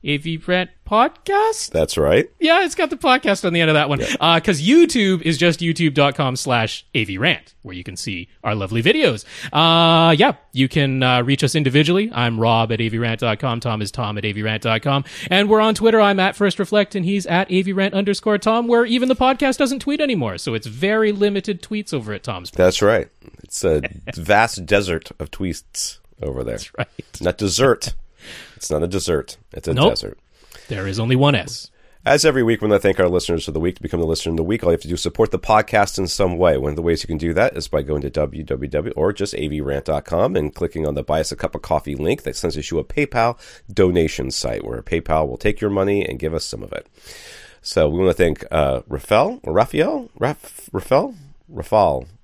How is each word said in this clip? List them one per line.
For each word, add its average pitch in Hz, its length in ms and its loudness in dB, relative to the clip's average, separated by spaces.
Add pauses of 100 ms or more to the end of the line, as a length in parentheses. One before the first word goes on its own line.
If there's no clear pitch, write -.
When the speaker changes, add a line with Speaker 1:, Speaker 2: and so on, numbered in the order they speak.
Speaker 1:
A 143 140 -2
V 160 280 -6
Rant 180 240 0 (200)
Podcast. 392 800 0
Speaker 2:
That's - 260 0
right. 80 320 4 (100)
Speaker 1:
Yeah, 330 240 4
it's 320 120 -4
got 330 140 0
the 294 80 -8
podcast 254 480 2
on 170 80 0
the 170 80 0
end 160 80 4
of 156 60 4
that 147 140 2
one. 139 100 -2
Speaker 2:
Yeah. - 200 -4
Speaker 1:
Uh, 165 200 4
'cause 165 220 0
YouTube 214 640 4
is 160 140 0
just 170 220 2
youtube 165 360 0
dot 143 200 4
com 131 200 0
slash 120 580 -2
A 117 100 2
V 95 140 -6
Rant, - 440 -2
where 92 140 -16
you 87 80 -14
can 95 140 -12
see 90 320 -8 (140)
our 107 120 -2
lovely 107 260 -4
videos. 185 440 2 (260)
Uh, 165 680 6
yeah, 233 160 4 (200)
you 131 140 2
can, 135 360 0
uh, 123 200 4
reach 135 200 0
us 135 120 0
individually. 156 580 2
I'm 117 260 0
Rob 113 320 2
at 110 100 -2
A 113 80 0
V 113 100 -4
rant 113 200 -4
dot 123 200 -2
com. 117 200 -2
Tom 110 220 -4
is 101 100 -6
Tom 104 260 -6
at 104 80 -6
A 107 60 -2
V 104 120 -6
rant 110 200 -4
dot 113 180 0
com. 139 220 -2 (260)
And 196 200 2
we're 214 120 6
on 220 140 2
Twitter. 226 240 4
I'm 202 200 4
at 190 160 0
First 202 220 0
Reflect, 208 380 -2
and 190 100 -2
he's 196 200 -2
at 180 260 0
A 185 120 2
V 196 100 -4
Rant 190 200 0
underscore 202 440 0
Tom, 226 300 0
where 233 180 4
even 240 240 0
the 254 60 4
podcast 262 420 2
doesn't 269 220 0
tweet 294 220 -2
anymore. 147 360 -2
So - 160 -6
it's 113 140 -4
very 202 440 0
limited 202 500 -2
tweets 208 320 -8
over 107 200 -6
at 98 100 -10
Tom's. 90 280 -8
Speaker 2:
That's 90 300 4
right. 104 280 2 (340)
It's - 200 -10
a 78 180 2 (180)
Speaker 1:
<laughs> - 160 -12
Speaker 2:
vast 98 500 0
desert 92 540 0
of 73 120 -10
tweets - 680 -8 (220)
over 65 220 -6
there. 57 140 -6
Speaker 1:
That's - 200 -14
right. 120 100 -6 (340)
Speaker 2:
Not 87 160 -2
dessert. 107 560 0 (640)
It's - 140 -14
not 78 120 0
a 87 40 -2
dessert. 87 500 -4 (160)
It's - 160 -10
a - 40 -2
Speaker 1:
Nope. 135 180 2
Speaker 2:
desert. - 260 -8 (500)
Speaker 1:
There 98 200 -6
is 98 120 -6
only 120 160 0
one 139 200 4
S. - 360 -8 (340)
Speaker 2:
As 143 200 4
every 127 180 4
week, 113 180 2
when 107 120 4
I 101 40 6
thank 95 220 2
our 90 80 4
listeners 87 400 0
of 78 60 -10
the 80 80 -2
week, 90 140 -2
to - 60 -20
become 85 200 -4
the 80 40 0
listener 82 260 -2
of 82 60 -2
the 82 60 0
week, 101 200 -2
all 87 80 4
you - 20 6
have 80 80 0
to 73 80 -16
do 87 60 -2
is - 60 -6
support 107 300 0
the 92 80 -4
podcast 107 580 2
in 92 100 -4
some 90 300 -2
way. 82 200 4
One 71 140 -2
of 76 40 -6
the 82 60 -6
ways 82 220 0
you - 40 -12
can 80 100 -4
do 82 180 -4
that 110 200 2
is 80 140 -10
by 76 140 -2
going 73 180 -4
to 69 80 -6
W 76 340 -4
W 69 260 -6
W 76 280 -4
or 85 160 0
just 98 220 -6
A 76 120 -6
V 76 140 -6
rant 69 240 -4
dot 73 180 -4
com 95 320 0
and 76 180 -2
clicking 82 320 -4
on 73 100 -4
the 71 80 -6
Buy 78 180 -2
Us - 100 -4
a 71 60 -10
Cup - 180 -6
of 76 60 -8
Coffee 73 340 -4
link 80 280 -4
that - 120 -8
sends 82 220 -6
us 73 140 -10
you 82 80 -2
a 76 40 -6
PayPal 120 540 -2 (340)
donation 85 600 2
site 58 340 -6
where 57 160 -10
PayPal 78 460 -2
will 62 100 -8
take 107 240 -2
your 107 80 0
money 101 360 0
and 65 140 -8
give 78 140 -4
us 78 100 -4
some 53 200 -12
of 50 100 -16
it. - 140 -12 (720)
So 78 260 2
we 80 120 0
wanna 92 140 4
thank, 85 380 2
uh, 69 360 0
Rafael, 123 560 0
or 80 100 -6
Raphael? 208 640 0
Raf-, - 560 -8
Rafael? 156 420 0 (380)
Rafal. 80 540 0 (160)